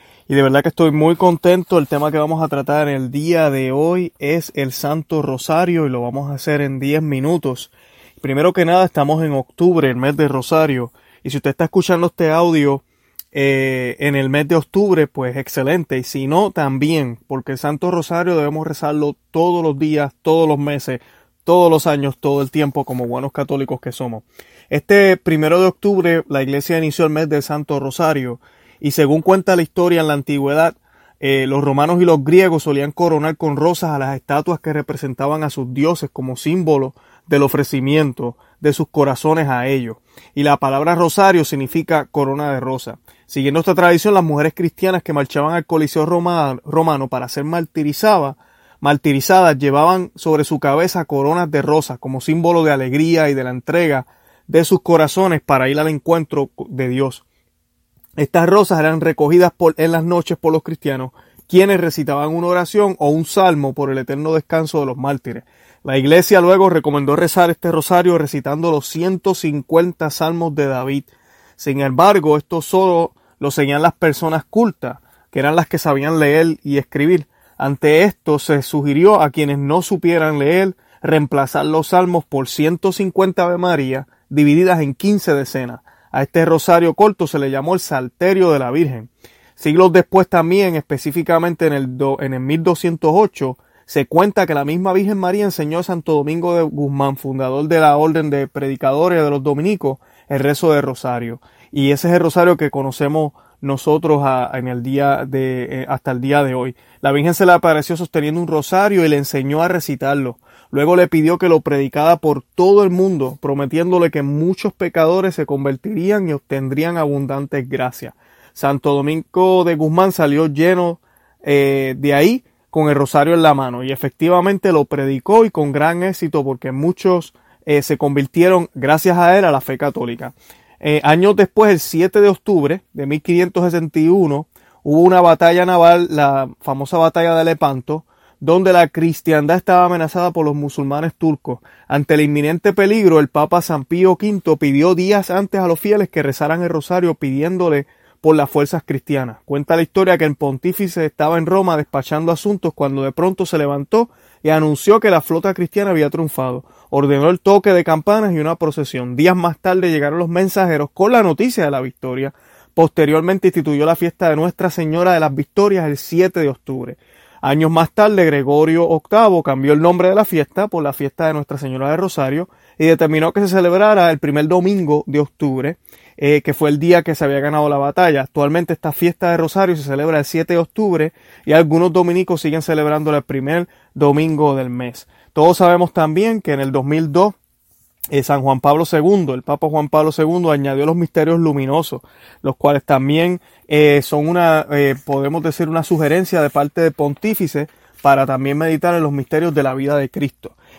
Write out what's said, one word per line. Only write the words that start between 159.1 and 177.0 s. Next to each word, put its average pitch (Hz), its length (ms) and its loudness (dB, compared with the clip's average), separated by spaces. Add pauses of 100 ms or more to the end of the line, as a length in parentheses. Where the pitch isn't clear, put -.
Días 175 220 2
más 170 220 -2
tarde 185 320 0
llegaron 151 280 -2
los 170 120 -2
mensajeros 175 640 0
con 202 180 2
la 233 100 6
noticia 196 420 0
de 147 60 0
la 135 120 -2
victoria. 131 500 -8 (400)
Posteriormente 165 760 2
instituyó 151 360 0
la 170 120 2
fiesta 170 340 -2
de 151 60 0
Nuestra 175 340 -2
Señora 165 420 0
de 170 80 2
las 151 140 0
Victorias 190 520 0
el 143 120 -4
siete 170 420 0
de 147 80 0
octubre. 131 480 -10 (460)
Años 151 280 2
más 165 220 2
tarde, 214 320 4
Gregorio 156 640 2
octavo 185 540 2
cambió 139 320 0
el 151 80 2
nombre 175 260 4
de 190 60 4
la 214 100 4
fiesta 185 440 -2
por 170 140 -4
la 139 120 -4
fiesta 143 320 -4
de 156 80 -2
Nuestra 147 240 -8
Señora 131 320 -6
del 160 80 -2
Rosario 160 500 -4 (300)
y 156 80 2
determinó 160 480 2
que 202 80 0
se 202 60 0
celebrara 185 640 4
el 156 80 0
primer 151 300 -2
domingo 180 580 0
de 143 140 0
octubre, 143 560 -4 (400)
eh, 143 260 2
que 147 120 -4
fue 151 160 0
el 147 80 0
día 170 240 4